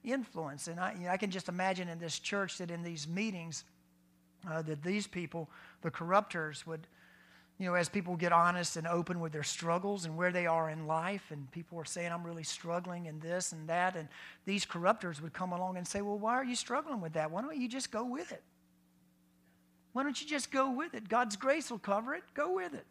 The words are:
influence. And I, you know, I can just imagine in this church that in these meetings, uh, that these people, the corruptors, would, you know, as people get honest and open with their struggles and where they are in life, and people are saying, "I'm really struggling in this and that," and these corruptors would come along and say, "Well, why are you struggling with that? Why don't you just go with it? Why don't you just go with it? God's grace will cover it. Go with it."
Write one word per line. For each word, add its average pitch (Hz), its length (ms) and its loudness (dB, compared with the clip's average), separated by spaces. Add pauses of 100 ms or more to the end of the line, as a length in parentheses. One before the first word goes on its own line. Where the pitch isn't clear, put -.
influence. 170 640 -4
And 170 100 -6
I, 190 140 0
you 175 140 -6
know, 180 40 0
I 190 60 4
can 196 160 0
just 185 160 -4
imagine 180 400 0
in 165 100 -6
this 165 220 -4
church 196 380 -2
that 175 120 -4
in 170 140 -4
these 160 240 -6
meetings, 175 560 -2 (840)
uh, 160 140 0
that 151 220 -4
these 196 240 0
people, 170 420 -4 (320)
the 165 80 0
corruptors, 170 760 2
would, 160 220 -8 (720)
you 190 80 -2
know, 175 80 4
as 175 160 6
people 180 260 0
get 175 160 4
honest 175 460 6
and 160 80 -2
open 175 340 2
with 160 120 -2
their 151 100 -2
struggles 180 640 0
and 160 100 -4
where 180 160 4
they 175 140 2
are 165 240 4
in 156 160 -6
life, 170 440 0
and 143 200 -8
people 170 280 -10
are 151 60 -6
saying, 170 260 -2
"I'm 170 140 -2
really 170 180 -6
struggling 175 600 -2
in 156 160 -6
this 175 320 -2
and 160 160 -8
that," 180 280 4
and 156 120 -6 (380)
these 196 180 2
corruptors 175 560 2
would 160 140 -8
come 185 180 -2
along 185 240 -2
and 180 100 -4
say, 202 140 -2
"Well, 208 180 -2
why 220 180 4
are 262 80 2
you 247 120 -2
struggling 262 460 -2
with 160 100 -4
that? 156 180 0
Why 190 120 -2
don't 302 160 -4
you 247 100 0
just 254 220 -4
go 220 120 -2
with 254 300 -6
it? - 100 -12 (1500)
Why 254 100 2
don't 285 160 0
you 294 80 -6
just 302 240 0
go 269 200 4
with 285 240 -2
it? 220 160 -8
God's 220 260 4
grace 262 340 4
will 226 80 -4
cover 226 360 0
it. 359 80 -6 (100)
Go 339 220 0
with 359 180 -2
it." - 180 -10